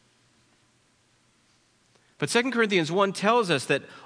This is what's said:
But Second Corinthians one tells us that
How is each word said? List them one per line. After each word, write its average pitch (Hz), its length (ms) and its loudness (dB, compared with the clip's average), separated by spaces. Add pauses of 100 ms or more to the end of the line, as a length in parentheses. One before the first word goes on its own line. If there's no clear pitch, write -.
(2250)
But 147 120 -4
Second 240 220 2
Corinthians 202 400 0
one 196 220 0
tells 214 360 0
us 139 160 0
that 139 180 -2 (220)